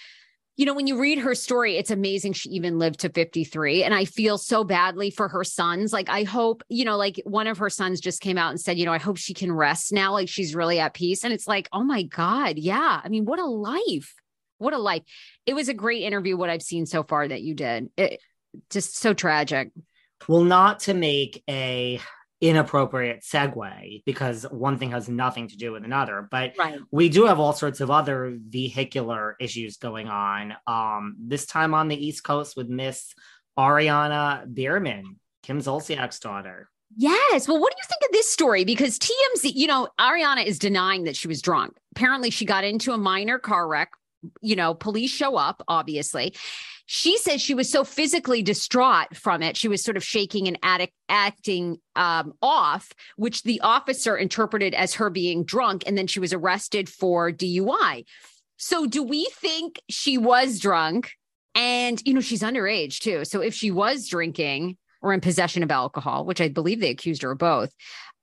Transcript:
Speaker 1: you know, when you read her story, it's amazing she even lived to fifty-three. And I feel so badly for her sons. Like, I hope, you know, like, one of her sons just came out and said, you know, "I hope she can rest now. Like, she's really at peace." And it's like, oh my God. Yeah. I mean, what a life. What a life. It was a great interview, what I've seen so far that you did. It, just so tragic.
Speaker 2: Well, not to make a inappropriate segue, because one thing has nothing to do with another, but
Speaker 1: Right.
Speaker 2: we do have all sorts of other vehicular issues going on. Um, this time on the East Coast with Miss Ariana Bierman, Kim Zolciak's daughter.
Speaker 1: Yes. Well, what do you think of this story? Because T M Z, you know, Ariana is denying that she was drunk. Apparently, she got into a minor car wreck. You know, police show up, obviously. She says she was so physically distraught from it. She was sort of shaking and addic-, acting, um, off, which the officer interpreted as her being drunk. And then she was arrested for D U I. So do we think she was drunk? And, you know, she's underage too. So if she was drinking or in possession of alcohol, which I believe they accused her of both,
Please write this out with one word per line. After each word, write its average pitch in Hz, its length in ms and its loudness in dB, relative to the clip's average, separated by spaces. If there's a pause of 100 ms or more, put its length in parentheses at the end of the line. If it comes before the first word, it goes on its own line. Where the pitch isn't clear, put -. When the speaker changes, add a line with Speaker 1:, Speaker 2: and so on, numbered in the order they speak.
(560)
Speaker 1:
you 269 100 2
know, 277 80 0
when 277 140 -2
you 269 100 0
read 285 220 2
her 247 160 0
story, 240 400 0
it's 196 160 -2
amazing 196 420 0
she - 180 -10
even 170 280 -2
lived 160 220 0
to 170 80 -2
fifty-three. 160 720 0
And 214 100 2
I 190 120 2
feel 214 320 0
so 220 260 0
badly 185 480 0
for 202 160 -2
her 180 160 -2
sons. 180 480 -2
Like, 202 160 -2
I 208 160 0
hope, 226 460 0
you 240 160 0
know, 214 100 0
like, 202 300 0
one 214 220 -2
of 220 100 -4
her 202 120 0
sons 185 300 -2
just 180 220 -4
came 185 160 0
out 165 140 2
and 165 100 -6
said, 175 180 -2
you 175 60 2
know, 170 80 2
"I 165 40 2
hope 175 200 -4
she - 160 -8
can 180 180 -4
rest 156 400 2
now. 196 220 2
Like, 196 160 0
she's 165 260 -4
really 170 240 2
at 156 140 0
peace." 180 320 -2
And 240 80 0
it's - 160 -6
like, 196 240 0
oh 233 100 -2
my 262 200 0
God. 180 540 0
Yeah. 190 460 0
I 180 60 -8
mean, 214 160 0
what 294 140 -2
a 359 60 -2
life. 233 680 -4 (420)
What 269 160 -2
a 269 60 -2
life. 185 240 -2 (420)
It 262 80 0
was 277 140 -2
a 269 80 -2
great 220 280 -2
interview, 190 340 -2
what 175 120 0
I've 170 140 -4
seen 165 220 -4
so 160 180 -2
far 147 240 0
that 135 140 -6
you 156 120 -6
did. 123 440 -4
It, - 240 0 (500)
just - 260 -4
so 220 160 2
tragic. 151 580 0 (560)
Speaker 2:
Well, 165 140 8
not 185 380 8
to 196 160 0
make 143 520 0
a 127 540 -4 (400)
inappropriate 135 800 4
segue, 104 840 -4
because 123 440 -4
one 135 300 -2
thing 127 120 -6
has 117 180 -6
nothing 120 380 -4
to 101 100 -18
do 117 140 -10
with 107 120 -12
another, 113 480 -4
but 127 260 -4
Speaker 1:
Right. 156 220 -4 (120)
Speaker 2:
we 165 180 6
do 190 160 8
have 185 140 6
all 147 140 4
sorts 143 280 -4
of 135 100 0
other 135 440 0 (120)
vehicular 117 920 -4
issues 113 380 -8
going 110 300 -8
on. 101 480 -4 (100)
Um, 107 540 -2
this 135 260 -6
time 160 300 2
on 156 120 2
the 151 80 -2 (120)
East 151 160 -8
Coast 147 340 -2
with 123 100 -8
Miss 131 460 -8 (440)
Ariana 147 960 2
Bierman, 131 680 -4 (240)
Kim 143 160 -4
Zolciak's 139 600 -4
daughter. 98 500 -12 (260)
Speaker 1:
Yes. 349 520 2
Well, 320 120 4
what 494 160 2
do 740 40 -16
you 762 80 -14
think 587 220 2
of 381 40 6
this 440 180 6
story? 220 320 4
Because 233 340 2
T - 160 0 (180)
M 453 60 0
Z, - 180 0
you 277 120 2
know, 262 220 2 (100)
Ariana 269 460 4
is 190 120 -2
denying 190 460 0
that 151 140 -2
she - 100 -6
was 160 140 -4
drunk. 143 340 0 (160)
Apparently, 254 380 0
she 220 160 -4
got 190 180 2
into 214 300 -2
a 226 40 0
minor 202 400 0
car 190 300 0
wreck. 156 240 0 (500)
You 214 140 2
know, 170 180 2
police 214 380 -2
show 277 240 0
up, 156 320 0
obviously. 151 680 -2 (560)
She 370 280 2
says 294 240 0
she 285 120 0
was 254 160 0
so 277 140 4
physically 269 580 0
distraught 208 760 2
from 170 280 0
it. 160 140 -2
She 226 100 0
was 202 160 0
sort 214 140 -2
of 180 80 -6
shaking 202 420 -2
and 175 140 -4
addic-, 180 320 2 (160)
acting, 196 680 0 (200)
um, 160 340 0 (100)
off, 202 520 2 (240)
which 226 260 -2
the 190 160 0
officer 233 560 2
interpreted 202 580 0
as 185 200 0
her 214 160 0
being 175 340 -2
drunk. 202 420 0
And 202 120 0
then 190 100 -2
she - 140 -2
was 175 100 -2
arrested 185 560 0
for 175 460 2
D 175 140 -4
U 185 240 0
I. 170 340 -2 (500)
So 330 320 -2
do 262 160 0
we 294 300 -2
think 330 560 -6
she - 280 0
was 247 420 4
drunk? 175 520 0 (420)
And, 247 520 0
you 269 80 2
know, 262 80 4
she's 226 200 -2
underage 208 580 -2
too. 170 260 -2
So - 160 -4
if 214 120 -2
she 214 160 -2
was 208 380 0
drinking 165 720 -4 (240)
or 196 120 2
in 185 80 0
possession 175 420 2
of 151 80 0
alcohol, 135 540 -2
which 180 160 -4
I 165 60 2
believe 165 320 0
they 175 100 0
accused 147 320 -4
her 131 100 -4
of 135 60 -6
both, 143 340 2 (520)